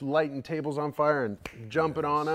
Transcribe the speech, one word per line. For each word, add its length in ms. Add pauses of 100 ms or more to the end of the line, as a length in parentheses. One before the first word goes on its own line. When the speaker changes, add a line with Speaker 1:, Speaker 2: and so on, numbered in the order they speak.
Speaker 1:
lighting 400
tables 380
on 120
fire 340
and 120 (320)
jumping 360
on 200
Speaker 2:
Yes. 100